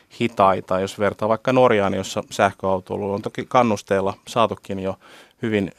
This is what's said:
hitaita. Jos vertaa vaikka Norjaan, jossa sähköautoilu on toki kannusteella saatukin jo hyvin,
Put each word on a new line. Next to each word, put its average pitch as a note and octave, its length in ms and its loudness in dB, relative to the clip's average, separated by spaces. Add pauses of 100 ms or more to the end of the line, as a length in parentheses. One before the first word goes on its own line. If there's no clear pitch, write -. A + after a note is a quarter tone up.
(220)
hitaita. F#2+ 580 2
Jos G2 200 -6
vertaa G#2 300 -2
vaikka A2 240 -2
Norjaan, A2 400 4
jossa F#2+ 360 -6
sähköautoilu G2 840 -2
on G#2 80 -4
toki A2+ 260 -8
kannusteella G2+ 640 0 (140)
saatukin G2+ 520 -2
jo F#2+ 200 -6 (420)
hyvin, G#2+ 380 0